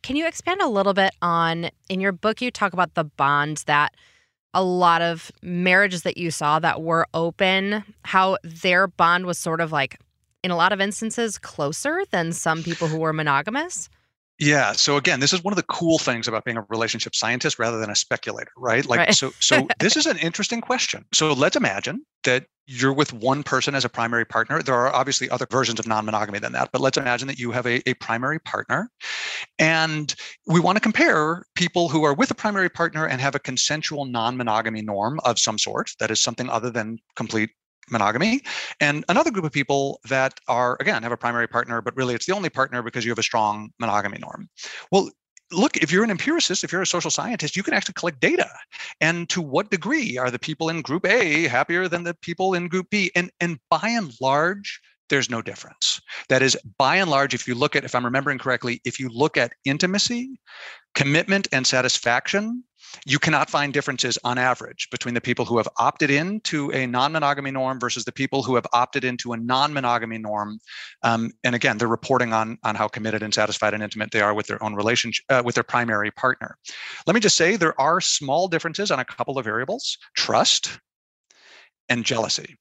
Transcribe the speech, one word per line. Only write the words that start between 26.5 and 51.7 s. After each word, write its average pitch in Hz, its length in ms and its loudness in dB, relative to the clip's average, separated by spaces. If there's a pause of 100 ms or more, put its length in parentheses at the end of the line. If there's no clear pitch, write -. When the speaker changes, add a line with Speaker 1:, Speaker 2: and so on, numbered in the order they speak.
Speaker 2:
that, 127 200 -2
but 127 80 0
let's 135 160 2
imagine 131 320 -2
that 135 100 -8
you 120 140 -4
have 123 140 -2
a, 120 220 0
a 127 60 0
primary 131 460 -4
partner. 127 500 -4 (680)
And 160 540 2 (340)
we 165 120 6
wanna 180 220 4
compare 180 640 2 (100)
people 175 340 0
who 156 160 2
are 143 100 4
with 139 160 2
a - 40 -2
primary 196 360 0
partner 160 360 -2
and 127 140 -2
have 135 140 0
a 139 40 -2
consensual 147 640 -2
non-monogamy 113 800 -2
norm 107 420 -2
of 120 140 2
some 110 200 0
sort, 107 320 -4 (100)
that 110 100 0
is 107 100 0
something 123 280 -2
other 117 220 -2
than 113 280 -6 (160)
complete 110 360 -2 (400)
monogamy, 120 520 2 (380)
and 147 280 2
another 285 220 4
group 190 140 -2
of 151 80 -2
people 139 560 0
that 135 300 0 (100)
are, 123 320 2
again, 135 220 0
have 117 100 -2
a 117 40 -2
primary 120 320 0
partner, 120 320 -2
but 117 160 -6
really 127 180 0
it's - 120 -4
the 185 80 0
only 185 160 -2
partner 131 320 -2
because 113 220 -4
you 117 60 -2
have 110 80 -2
a 110 40 0
strong 107 560 0
monogamy 104 400 0
norm. - 300 -14 (420)
Well, 190 200 4 (420)
look, 202 240 2
if 156 160 2
you're 196 120 4
an 226 60 0
empiricist, 202 540 0
if - 80 -6
you're 185 100 -2
a 165 40 -2
social 170 240 -2
scientist, 160 460 -4
you 196 60 -2
can 311 120 -2
actually 202 200 -2
collect 156 260 -4
data. - 280 2 (520)
And 170 280 0
to 185 140 -2
what 156 280 0
degree 190 480 -2
are 127 120 0
the 120 80 -6
people 160 300 -4
in 165 140 -4
group 151 240 -2
A 170 420 4
happier 165 400 0